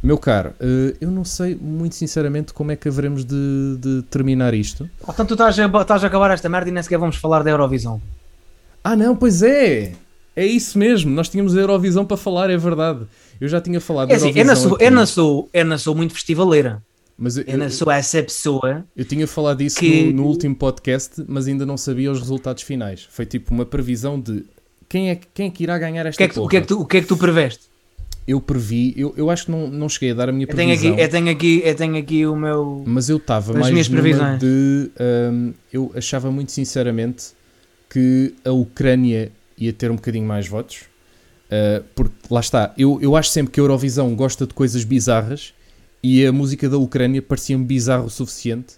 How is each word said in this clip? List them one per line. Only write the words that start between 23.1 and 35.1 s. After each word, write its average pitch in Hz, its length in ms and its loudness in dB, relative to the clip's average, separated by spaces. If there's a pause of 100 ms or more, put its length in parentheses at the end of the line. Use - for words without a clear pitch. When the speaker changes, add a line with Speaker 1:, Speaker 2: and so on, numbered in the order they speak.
Speaker 1:
Foi 120 140 -8
tipo - 300 -6
uma 120 120 -2
previsão 127 540 -4
de 107 240 -8 (440)
quem 185 220 -2
é, 175 100 -4 (120)
quem 202 140 -6
é 175 40 -6
que 175 120 -8
irá 170 160 -4
ganhar 160 280 -6
esta 151 100 -8
Speaker 2:
O - 20 -14
que 196 60 4
é 175 40 0
que - 60 -6
tu, 110 100 -4
o - 40 -4
que 190 80 2
é 185 60 4
que - 40 -6
Speaker 1:
porra. 208 140 -2
Speaker 2:
tu, - 20 -4
o 143 40 -6
que 185 100 2
é 185 60 6
que 170 40 -6
tu 185 100 2
preveste? 160 540 0 (560)
Speaker 1:
Eu 135 140 0
previ, 123 560 -2
eu, 139 200 -4
eu 151 140 -2
acho 170 160 -4
que - 40 -8
não, 160 180 -4
não 147 200 -6
cheguei 131 240 -4
a - 20 -2
dar 123 140 -2
a 131 40 -2
minha 135 160 -2
Speaker 2:
Eu 147 60 -6
tenho 170 180 2
aqui, 165 100 2
Speaker 1:
previsão. 165 220 4
Speaker 2:
eu 151 60 0
tenho 170 200 0
aqui, 165 340 4
eu 156 100 2
tenho 160 240 -2
aqui 156 280 0
o 156 100 -2
meu 147 500 -4
Speaker 1:
Mas 120 240 0
eu 156 80 2
estava 110 340 -2
Speaker 2:
as 117 60 0
Speaker 1:
mais 123 140 2
Speaker 2:
minhas 165 160 4
Speaker 1:
numa 127 120 2
Speaker 2:
previsões. 139 380 2
Speaker 1:
de, 135 520 2 (400)